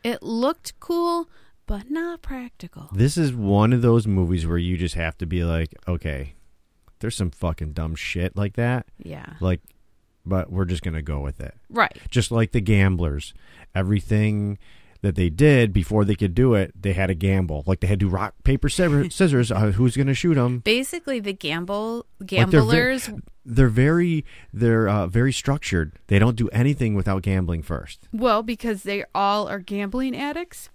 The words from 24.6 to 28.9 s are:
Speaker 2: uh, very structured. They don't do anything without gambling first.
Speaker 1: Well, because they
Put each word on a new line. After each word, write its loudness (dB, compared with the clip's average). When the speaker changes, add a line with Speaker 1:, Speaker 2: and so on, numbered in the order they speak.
Speaker 2:
uh, 0
very 2
structured. -2
They 4
don't 4
do -2
anything 2
without 0
gambling 0
first. -10
Speaker 1:
Well, 0
because -6
they -6